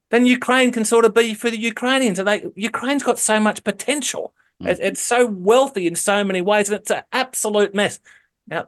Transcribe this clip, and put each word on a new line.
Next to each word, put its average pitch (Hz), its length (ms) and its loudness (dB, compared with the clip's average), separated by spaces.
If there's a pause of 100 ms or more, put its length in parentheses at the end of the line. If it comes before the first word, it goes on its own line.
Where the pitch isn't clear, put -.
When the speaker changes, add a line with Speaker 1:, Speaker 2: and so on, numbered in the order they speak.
Speaker 1:
then 240 160 4
Ukraine 247 460 2
can 233 140 -2
sort 233 180 4
of 220 100 4
be 226 200 2
for 233 160 -4
the 226 100 -4
Ukrainians. 233 580 0
And 190 120 -2
they, 208 160 0 (100)
Ukraine's 240 480 -4
got - 160 0
so 214 220 2
much 214 240 0
potential. - 680 -6 (280)
Speaker 2:
Mm. 180 80 -10
Speaker 1:
It, 175 120 0
it's 190 200 -4
so 247 240 2
wealthy 214 600 2
in 165 100 -2
so 202 280 0
many 190 180 -2
ways, 202 280 0
and 208 100 -4
it's - 120 -4
an 165 200 -4
absolute 208 640 -2
mess. 202 240 -2 (480)
Now, 156 200 -8